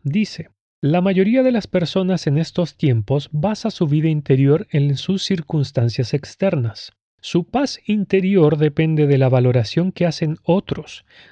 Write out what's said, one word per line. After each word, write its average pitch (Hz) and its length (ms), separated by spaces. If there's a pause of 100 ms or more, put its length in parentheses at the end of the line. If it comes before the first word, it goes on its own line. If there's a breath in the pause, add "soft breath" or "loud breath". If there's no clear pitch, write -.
dice, 180 480 (300)
La 156 200
mayoría 196 420
de 262 80
las 233 160
personas 180 640
en 143 100
estos 165 380
tiempos 135 560
basa 196 400
su 165 160
vida 156 200
interior 143 640
en 143 260
sus 185 280
circunstancias 139 920
externas. 147 760 (280)
Su - 280
paz 269 380
interior 190 720
depende 151 500
de 139 100
la 131 100
valoración 127 600
que 175 160
hacen 156 380
otros, - 600 (280 soft breath)